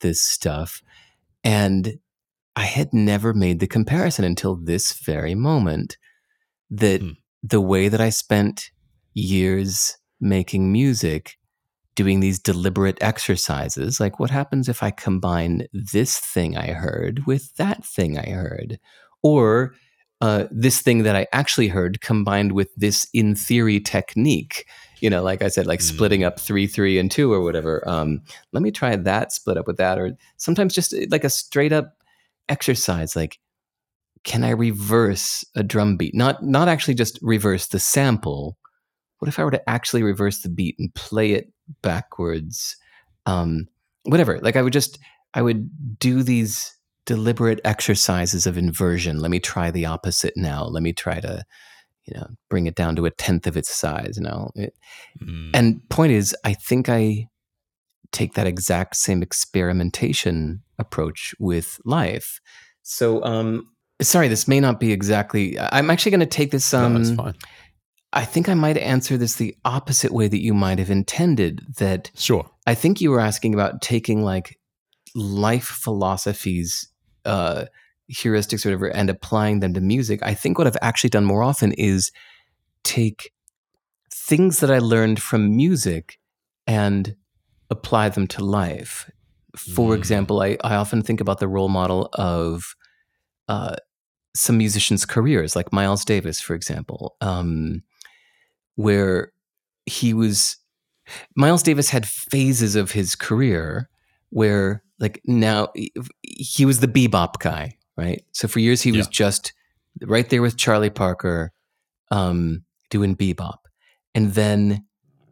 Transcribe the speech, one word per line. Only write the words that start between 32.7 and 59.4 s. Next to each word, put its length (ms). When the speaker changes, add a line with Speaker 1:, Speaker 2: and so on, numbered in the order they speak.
Speaker 1:
like, 240
can 180
I 80
reverse 920
a 80
drum 340
beat? 180
Not, 280
not 260
actually 260
just 280
reverse 460
the 100
sample. 800
What 100
if 100
I 60
were 80
to 180
actually 320
reverse 380
the 80
beat 300
and 160
play 380
it 200
backwards? 920
Um, 400
whatever. 360
Like, 160
I 60
would 100
just, 260
I 80
would 560
do 240
these 500
deliberate 580
exercises 840
of 120
inversion. 640
Let 100
me 100
try 300
the 160
opposite 500
now. 280
Let 180
me 100
try 280
to, 240
you 120
know, 80
bring 160
it 80
down 220
to 100
a 40
tenth 360
of 100
its 180
size 440
now. 360
It, 200
Speaker 2:
Mm. 320
Speaker 1:
and 360
point 220
is, 220
I 100
think 340
I 400
take 240
that 120
exact 500
same 260
experimentation 1400